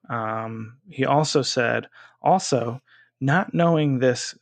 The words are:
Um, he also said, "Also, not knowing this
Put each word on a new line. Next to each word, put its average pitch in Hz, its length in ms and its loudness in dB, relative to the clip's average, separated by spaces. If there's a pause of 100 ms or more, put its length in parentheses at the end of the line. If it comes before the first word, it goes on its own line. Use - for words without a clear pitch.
Um, 113 680 -8 (120)
he 131 160 -4
also 143 380 2
said, 117 440 -2 (360)
"Also, 131 580 0 (400)
not 143 320 0
knowing 156 460 2
this 123 420 0